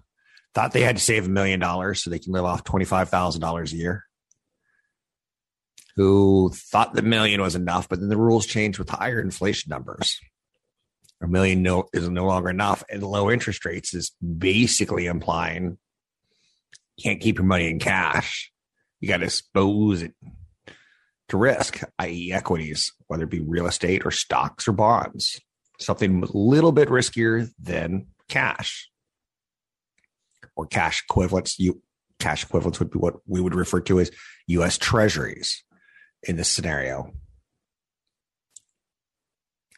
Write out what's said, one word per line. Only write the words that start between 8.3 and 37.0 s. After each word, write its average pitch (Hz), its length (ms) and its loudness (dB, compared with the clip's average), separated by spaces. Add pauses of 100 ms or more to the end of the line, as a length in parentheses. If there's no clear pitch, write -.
changed 107 320 -2
with - 120 -8
higher 117 320 -4
inflation 95 480 -4
numbers. 65 500 -6 (1040)
A 85 40 -6
million 92 360 4
no, 90 300 2
is 87 160 -2
no 90 160 -2
longer 92 240 0
enough, 98 400 -2
and 98 120 -8
low 101 300 0
interest 120 320 -2
rates 85 300 -8
is 87 260 -6
basically 92 840 0
implying 85 720 -4 (1200)
you - 60 -20
can't 95 180 -2
keep 107 160 0
your 95 80 0
money 87 240 2
in 80 100 -4
cash. - 720 -2 (480)
You - 80 -8
gotta 92 160 0
expose 101 800 2
it 82 120 -10 (1160)
to 98 80 -2
risk, - 440 0 (160)
I 87 120 -4
E 87 240 -6
equities, 80 580 -2 (160)
whether 82 160 -4
it 76 60 -6
be 85 100 -4
real 85 260 -2
estate 87 400 0
or 78 60 -2
stocks - 560 -2
or 113 60 2
bonds, - 640 0 (400)
something 95 440 0
a - 140 -4
little 143 360 6
bit 143 160 6
riskier 117 680 2
than 85 500 -4 (200)
cash. - 640 -4 (1700)
Or 80 80 -6
cash 80 440 0
equivalents. 92 500 0
You, 90 220 2 (380)
cash - 240 -2
equivalents 85 360 -2
would - 120 -2
be - 80 -2
what 87 160 0 (100)
we 92 160 -4
would 90 140 -2
refer 90 260 0
to 92 180 2
as 87 120 2 (360)
U 87 160 2
S 87 140 0
Treasuries, - 880 0 (600)
in 90 100 -2
this 85 140 -2
scenario. 67 640 -4 (2750)